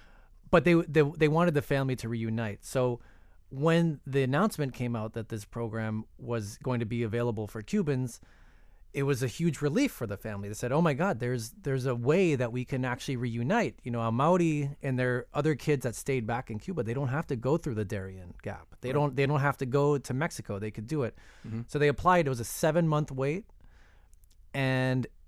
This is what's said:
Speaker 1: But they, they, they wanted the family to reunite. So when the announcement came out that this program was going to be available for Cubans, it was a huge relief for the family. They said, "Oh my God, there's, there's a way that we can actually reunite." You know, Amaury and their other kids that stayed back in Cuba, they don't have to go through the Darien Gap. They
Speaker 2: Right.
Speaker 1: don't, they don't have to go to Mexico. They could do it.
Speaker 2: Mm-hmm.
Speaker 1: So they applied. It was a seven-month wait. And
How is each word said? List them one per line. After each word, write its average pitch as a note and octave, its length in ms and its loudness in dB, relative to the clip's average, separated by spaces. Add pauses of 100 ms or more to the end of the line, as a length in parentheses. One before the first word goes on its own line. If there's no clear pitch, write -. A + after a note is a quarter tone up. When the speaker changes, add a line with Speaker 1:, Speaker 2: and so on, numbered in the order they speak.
(520)
Speaker 1:
But E3+ 100 8
they, F3 120 6
they, D#3+ 280 6
they D3 240 2
wanted D#3+ 280 4
the D3 80 2
family C3+ 340 0
to A2+ 120 -6
reunite. A2+ 560 -4
So B2 360 0 (500)
when E3 560 2
the C3+ 160 2
announcement C#3+ 500 2
came A#2+ 220 -4
out A2 200 -6
that A2+ 140 -6
this G#2+ 160 -8
program A2 600 -4 (120)
was A#2 460 -6
going B2+ 160 -2
to A2+ 80 -2
be A#2 160 -4
available A2+ 460 -2
for A2 120 -12
Cubans, C3+ 600 -2 (720)
it C#3 100 -2
was C3+ 220 0
a - 20 2
huge D#3+ 340 -2
relief F3 300 2
for - 160 -8
the G#2 100 -6
family. G#2 300 -8
They G#2 80 -8
said, A#2+ 160 -4
"Oh C#3+ 100 4
my E3 140 4
God, D#3 240 0
there's, B2 320 -4 (100)
there's C3+ 260 -2
a B2+ 100 0
way D3+ 400 4
that A#2 160 -2
we B2+ 120 -4
can B2+ 200 -4
actually B2+ 320 -4
reunite." B2 640 0
You B2+ 80 -8
know, A#2+ 80 -2
Amaury C#3+ 800 2
and C3+ 160 -2
their B2 380 0
other D3 220 2
kids C#3+ 260 0
that A#2 140 -4
stayed C3 280 -2
back A#2 280 -4
in G#2+ 80 -6
Cuba, E3 240 -4
they A2+ 100 -4
don't C3+ 140 -2
have C#3+ 200 -2
to C#3 80 -2
go C3 200 0
through - 180 -4
the G#2+ 100 -2
Darien F#2+ 500 -8 (100)
Gap. - 360 -12
They B2 100 -4
Speaker 2:
Right. C3 40 0
Speaker 1:
don't, C#3+ 220 2
they C#3 100 2
don't D3 140 2
have C#3 160 2
to C#3 100 -4
go C#3+ 320 2
to B2+ 160 -6
Mexico. B2+ 460 -4
They G#2+ 100 -6
could A2 160 -10
do D3+ 160 -2
it. A2+ 140 -4 (280)
Speaker 2:
Mm-hmm. A2+ 220 -8
Speaker 1:
So D3+ 140 -4
they D3 80 6
applied. F3 380 4
It C3+ 40 0
was B2+ 80 -2
a A#2 60 -6
seven-month D#3 640 2
wait. C#3+ 360 -2 (1080)
And C3 560 2 (200)